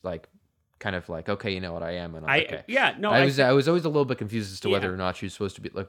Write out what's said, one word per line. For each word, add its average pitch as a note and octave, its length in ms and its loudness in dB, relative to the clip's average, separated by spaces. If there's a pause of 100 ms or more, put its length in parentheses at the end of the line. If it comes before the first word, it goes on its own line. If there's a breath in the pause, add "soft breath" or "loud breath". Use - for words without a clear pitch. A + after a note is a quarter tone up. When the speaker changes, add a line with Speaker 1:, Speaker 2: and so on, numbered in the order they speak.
Speaker 1:
like, F2 240 -8 (520)
kind G2+ 160 -2
of F2 120 -6
like, E2 220 -6
"Okay, G2+ 240 -2
you F#2 80 -4
know F2+ 100 -6
what, E2+ 120 -6
I E2 80 -4
am," E2+ 240 -6
and D#2 100 -12
I'm - 60 0
Speaker 2:
I, D3 120 4
Speaker 1:
okay. - 240 -8
Speaker 2:
yeah, A#3+ 320 2
no, G#3 120 0
Speaker 1:
I A#2 80 6
Speaker 2:
I C3+ 60 6
Speaker 1:
was, C#3 120 2
Speaker 2:
thi- C#3 60 6
Speaker 1:
I B2+ 100 8
was C#3 140 6
always E3+ 180 2
a D#3+ 40 2
little D3 160 4
bit B2+ 120 -2
confused G#2 340 -4
as F#2+ 100 -12
to - 80 -2
Speaker 2:
Yeah. - 40 4
Speaker 1:
whether F#2+ 200 0
or F#2 40 -4
not F#2 200 0
she's F#2+ 160 -8
supposed G2+ 220 -4
to G2+ 60 -16
be, G2+ 80 -10
like, F#2+ 200 -8